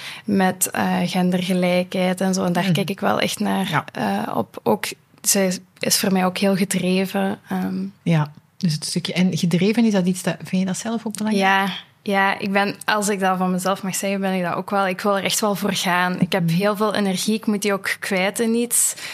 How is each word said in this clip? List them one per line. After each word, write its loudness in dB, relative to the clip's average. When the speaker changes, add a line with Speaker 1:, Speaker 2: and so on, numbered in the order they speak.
Speaker 1:
met, 2
eh, 0
gendergelijkheid 0
en 0
zo. 0
En 0
daar 0
Speaker 2:
Mhm. 2
Speaker 1:
kijk 0
ik -6
wel 2
echt -2
naar, 0
Speaker 2:
Ja. 0
Speaker 1:
eh, -6
op. -6
Ook, 0
zij 0
is 0
voor 0
mij 4
ook -2
heel 2
gedreven. -2
Ehm. -4
Speaker 2:
Ja, 2
dus 0
het -4
stukje. -4
En 2
gedreven, 2
is 4
dat 2
iets 0
dat, -2
vind -2
je 0
dat -4
zelf -6
ook -6
belangrijk? 0
Speaker 1:
Ja, 2
ja, 2
ik -4
ben, 2
als 0
ik 0
dat 2
van 0
mezelf -2
mag -6
zeggen, -2
ben 0
ik 0
dat -2
ook -6
wel. 2
Ik -2
wil 2
er -2
echt -2
wel 2
voor 0
gaan. 0
Ik 2
heb 2
Speaker 2:
Mhm. 2
Speaker 1:
heel 2
veel 0
energie, 0
ik -4
moet 0
die 0
ook -2
kwijt 0
in 2
iets. 0